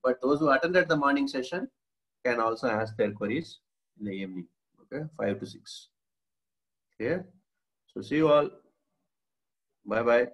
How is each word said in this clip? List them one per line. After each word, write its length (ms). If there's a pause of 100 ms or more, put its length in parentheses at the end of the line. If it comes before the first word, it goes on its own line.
But 200
those 160
who 100
attended 400
the 80
morning 300
session 400 (580)
can 140
also 280
ask 300
their 140
queries 480 (400)
in 80
the 40
evening, 360 (340)
okay, 240 (100)
five 240
to 60
six. 440 (1040)
Okay, 260 (720)
so 80
see 140
you 140
all. 200 (1400)
Bye 160
bye. 320